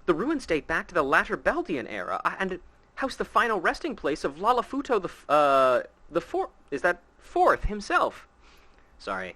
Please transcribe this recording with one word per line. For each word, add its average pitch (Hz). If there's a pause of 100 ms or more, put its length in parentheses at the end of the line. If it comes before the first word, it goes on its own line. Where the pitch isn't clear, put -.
The 175
ruins 254
date 156
back 175
to -
the 170
latter 165
Beldian 180
era, 92
uh, 180
and 185 (360)
house 269
the 226
final 220
resting 233
place 151
of 143
Lalafuto 233
the 175
f-, -
uh, 135 (280)
the 151
four-, - (200)
is 139
that 180 (160)
fourth 339
himself? 208 (720)
Sorry, 92